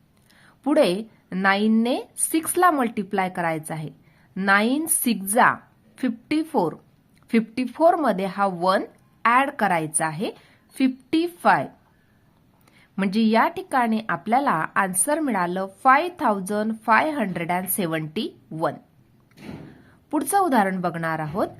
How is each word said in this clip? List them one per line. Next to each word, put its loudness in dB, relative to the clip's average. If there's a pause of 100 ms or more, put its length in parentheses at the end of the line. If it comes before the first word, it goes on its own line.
(640)
पुढे 4 (380)
नाईन 2
ने 0 (220)
सिक्स -2
ला 6
मल्टिप्लाय -2
करायचं -4
आहे. -10 (460)
नाईन 2
सिक्स -2
जा 6 (440)
फिफ्टी -4
फोर. -2 (580)
फिफ्टी 0
फोर 2
मध्ये 0
हा -2
वन 0 (420)
ॲड 4
करायचा -2
आहे. -6 (440)
फिफ्टी -2 (180)
फाय. 4 (1300)
म्हणजे 0
या 4
ठिकाणी -2 (100)
आपल्याला 0 (240)
आन्सर 0
मिळालं -2 (160)
फाय 4 (120)
थाउजंड -2 (120)
फाय 4
हंड्रेड -4
अँड -2
सेव्हन्टी -4 (240)
वन. -2 (1400)
पुढचं 0
उदाहरण 2
बघणार -4
आहोत, -4 (120)